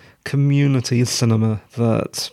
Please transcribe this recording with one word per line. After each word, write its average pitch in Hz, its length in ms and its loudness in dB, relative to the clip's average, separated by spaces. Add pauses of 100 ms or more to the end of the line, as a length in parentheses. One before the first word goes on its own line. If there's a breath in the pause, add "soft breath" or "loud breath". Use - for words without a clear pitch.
(240 loud breath)
community 139 840 2
cinema 110 560 0 (160)
that - 560 -2